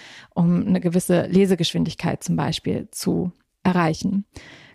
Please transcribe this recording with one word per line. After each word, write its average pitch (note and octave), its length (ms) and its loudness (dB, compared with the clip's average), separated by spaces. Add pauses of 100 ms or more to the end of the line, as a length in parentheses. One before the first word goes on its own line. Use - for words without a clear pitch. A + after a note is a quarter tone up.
(340)
um F3 320 2
eine F#3 140 2
gewisse F3 460 0
Lesegeschwindigkeit F3 1000 0
zum E3+ 120 -2
Beispiel - 540 -4
zu F3 420 -4 (300)
erreichen. F3+ 640 0 (500)